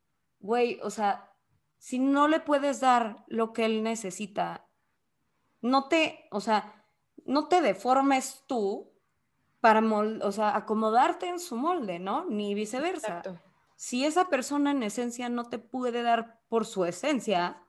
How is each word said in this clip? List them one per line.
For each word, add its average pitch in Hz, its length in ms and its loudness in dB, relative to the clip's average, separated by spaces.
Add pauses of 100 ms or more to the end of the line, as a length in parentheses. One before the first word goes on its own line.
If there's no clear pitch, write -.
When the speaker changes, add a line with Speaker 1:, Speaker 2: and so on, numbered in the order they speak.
(400)
Speaker 1:
güey, 240 420 0
o 208 80 -6
sea, - 440 -4 (440)
si - 220 -6
no 277 280 4
le 320 120 2
puedes 285 400 0
dar 240 480 2
lo 226 260 -2
que 226 120 0
él 220 180 0
necesita, 190 840 -6 (880)
no 262 280 2
te, 320 420 0
o 202 100 -6
sea, - 460 -2 (380)
no 294 240 0
te 359 120 6
deformes 262 840 2
tú 220 460 -4 (680)
para 220 200 6
mol-, 220 420 0
o 202 100 0
sea, 214 240 0
acomodarte 226 720 2
en 349 120 -6
su 254 160 -10
molde, 247 420 -2
¿no? 220 280 -4
Ni 208 280 -4
viceversa. 220 720 -6
Speaker 2:
Exacto. 180 160 -12 (340)
Speaker 1:
Si 247 280 -4
esa 349 240 2
persona 285 440 0
en 269 100 0
esencia 240 460 -4
no 240 220 -6
te 233 80 -8
puede 240 440 -4
dar 233 460 0
por 220 180 2
su 190 180 -2
esencia, 190 840 -2